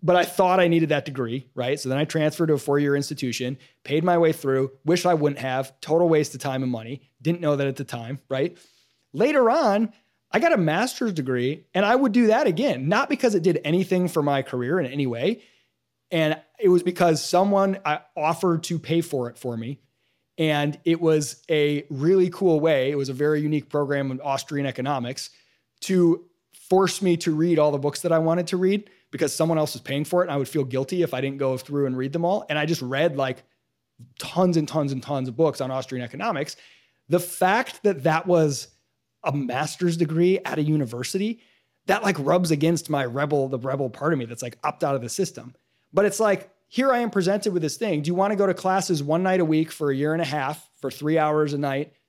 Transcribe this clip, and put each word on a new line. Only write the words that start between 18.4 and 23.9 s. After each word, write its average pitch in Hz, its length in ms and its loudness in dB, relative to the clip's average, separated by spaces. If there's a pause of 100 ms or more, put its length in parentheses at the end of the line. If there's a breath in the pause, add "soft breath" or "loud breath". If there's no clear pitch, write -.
to 170 140 -4
pay 165 240 0
for 131 260 -6
it 120 100 -14
for 120 200 -8
me. 117 220 -10 (580)
And 147 480 0
it 165 160 2
was 156 480 0
a 147 400 0
really 175 400 2
cool 175 300 2
way. 147 320 2
It 147 40 -2
was 139 140 -2
a 135 40 -6
very 147 280 0
unique 151 280 -2
program 139 420 -2